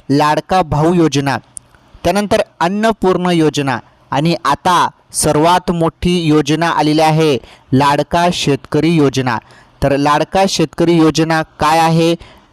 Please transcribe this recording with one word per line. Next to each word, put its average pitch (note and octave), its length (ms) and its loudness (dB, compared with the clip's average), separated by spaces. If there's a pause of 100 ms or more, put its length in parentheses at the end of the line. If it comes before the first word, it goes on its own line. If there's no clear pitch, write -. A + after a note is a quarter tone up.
(100)
लाडका D3+ 520 0
भाऊ D#3 320 -2
योजना, C#3+ 440 0 (680)
त्यानंतर G3+ 360 0 (200)
अन्नपूर्ण F#3 680 -2
योजना D3 520 0 (320)
आणि D#3 340 -2
आता D3 460 0 (220)
सर्वात E3 580 0
मोठी E3+ 560 -2
योजना D3+ 420 0
आलेली D3+ 320 0
आहे D#3 380 2 (340)
लाडका C#3+ 600 0
शेतकरी D3+ 580 -2
योजना. C3 480 0 (440)
तर C#3 140 0
लाडका D3+ 520 0
शेतकरी E3+ 440 -2
योजना D#3+ 500 2
काय D3+ 360 -2
आहे, E3 360 2 (380)